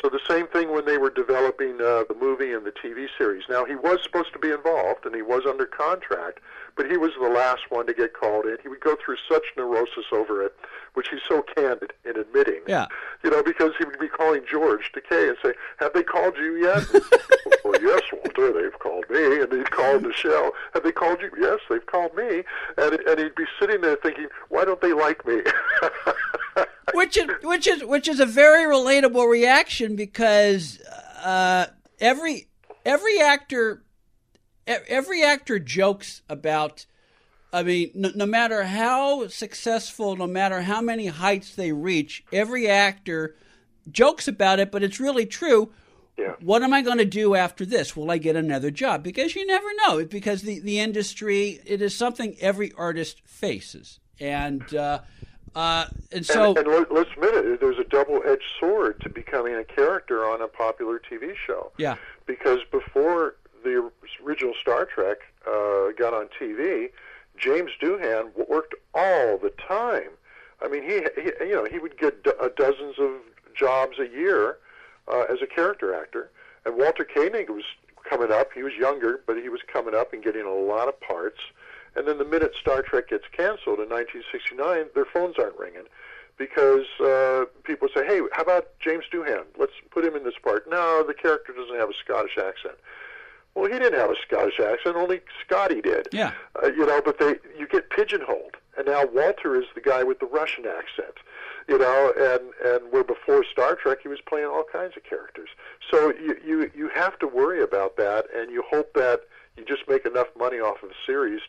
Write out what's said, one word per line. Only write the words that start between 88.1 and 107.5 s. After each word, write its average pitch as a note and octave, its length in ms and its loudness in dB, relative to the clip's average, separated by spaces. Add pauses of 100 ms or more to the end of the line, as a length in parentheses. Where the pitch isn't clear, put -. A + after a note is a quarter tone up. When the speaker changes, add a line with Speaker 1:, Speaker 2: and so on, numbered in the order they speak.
Speaker 1:
how D#3+ 100 -2
about F3 240 2 (120)
James D#3+ 320 -4
Doohan? D3 340 -4 (120)
Let's C3+ 140 0 (180)
put E3 160 -2
him D#3 100 0
in C#3+ 80 -6
this A#2+ 200 -6
part." A2 260 -2
"No, E3 340 2
the D3 120 -2
character D3+ 380 0
doesn't B2 220 -10
have A2+ 140 0
a G2+ 60 -10
Scottish - 420 -4
accent." F#2+ 380 -6 (800)
Well, G3 100 0
he A#3+ 140 -2
didn't A3+ 180 4
have A2 140 2
a - 40 0 (120)
Scottish G#2 320 0
accent. A#2+ 360 0
Only F3+ 260 -2 (220)
Scotty F#3 380 0
did. - 300 0
Speaker 2:
Yeah. G3 220 -2 (280)
Speaker 1:
Uh, C#3 60 4
you C#3+ 180 2
know, D3 180 4
but D3 140 0
they, D3 200 2 (200)
you D3 100 -8
get - 220 0
pigeonholed. E3+ 680 -2 (200)
And C3+ 80 -4
now C#3+ 260 2
Walter C#3 480 2
is B2 140 -2
the A#2+ 80 -14
guy C3 220 2
with B2+ 160 0
the C3 80 -4
Russian C3+ 400 -4
accent, - 480 -10 (520)
you C#3 120 4
know, C3 360 4
and, B2+ 260 2 (220)
and B2 280 0
where C3 120 4
before C3+ 400 2
Star C3 300 0
Trek, C3+ 300 0
he - 40 -12
was C#3 140 -10
playing D3+ 240 -4
all D3 260 -4
kinds F3+ 240 -8
of - 80 -18
characters. - 460 -12 (400)
So D3+ 240 4
you, D#3+ 320 -4
you, D#3 300 -2
you D3+ 140 -8
have F3+ 280 -2
to E3 100 -2
worry C3+ 360 2